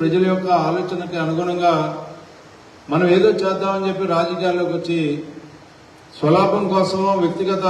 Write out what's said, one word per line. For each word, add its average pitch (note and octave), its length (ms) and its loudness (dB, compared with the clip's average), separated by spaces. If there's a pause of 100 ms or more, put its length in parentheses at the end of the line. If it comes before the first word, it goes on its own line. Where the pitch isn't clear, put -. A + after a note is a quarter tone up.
ప్రజల E3 260 2
యొక్క F#3 220 0 (180)
ఆలోచనకి F3 580 -4
అనుగుణంగా F3 480 0 (1160)
మనం E3 180 2 (100)
ఏదో G#3+ 140 6 (100)
చేద్దామని F#3+ 480 -2
చెప్పి F#3+ 160 -4 (120)
రాజకీయాల్లోకి F3 600 -2
వచ్చి E3+ 240 -4 (1200)
స్వలాభం G3 460 2 (100)
కోసమో, F#3+ 360 2 (120)
వ్యక్తిగత F#3 480 -2